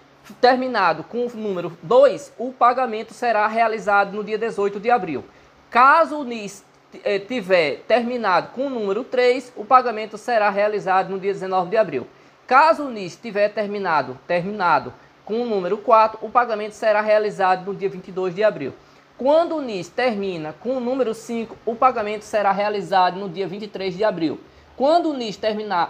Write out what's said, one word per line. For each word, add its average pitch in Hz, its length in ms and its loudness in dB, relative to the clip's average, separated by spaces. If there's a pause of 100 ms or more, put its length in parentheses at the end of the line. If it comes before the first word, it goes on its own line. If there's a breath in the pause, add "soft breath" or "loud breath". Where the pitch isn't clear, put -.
(420 soft breath)
terminado 240 640 2
com 240 240 -6
o - 20 -6
número 196 520 -6
dois, 233 560 4
o 254 140 -6
pagamento 240 640 0
será 214 340 0
realizado 208 680 0
no 214 80 -6
dia 214 140 -6
dezoito 202 420 -4
de 208 100 -4
abril. 165 340 0 (460 soft breath)
Caso 294 480 4
o 294 60 -6
nis, 226 420 -10 (380)
eh, 101 160 0
tiver 165 680 0
terminado 226 600 0
com 269 180 -6
o - 20 -4
número 220 340 -2
três, 247 520 0
o - 80 -10
pagamento 220 540 2
será 208 320 0
realizado 190 600 0
no 190 100 -6
dia 196 120 -4
dezenove 185 380 -2
de 208 80 -2
abril. 151 300 0 (380 soft breath)
Caso 294 400 4
o 269 40 -8
nis 202 260 -10
tiver 208 340 -2
terminado, 196 680 -2 (100)
terminado 175 640 0 (320 soft breath)
com 226 180 -4
o 240 40 -2
número 196 320 -2
quatro, 220 440 4
o 220 80 -10
pagamento 220 440 -2
será 214 260 0
realizado 190 680 0
no 196 100 -6
dia 185 140 -4
vinte 180 180 -14
e 202 40 -16
dois 185 220 -4
de 196 100 -4
abril. 156 300 -2 (420 soft breath)
Quando 320 400 2
o 302 60 -4
nis 208 280 -8
termina 196 680 -4
com 254 160 -4
o 262 40 -4
número 240 340 -2
cinco, 226 420 -10 (100)
o 233 100 -4
pagamento 226 480 0
será 202 280 0
realizado 190 680 0
no 202 100 -8
dia 180 180 -6
vinte 202 160 -10
e 208 40 -12
três 190 280 -8
de 190 80 -4
abril. 165 360 -2 (360 soft breath)
Quando 320 340 2
o 294 40 -2
nis 233 220 -8
termina, 208 540 -2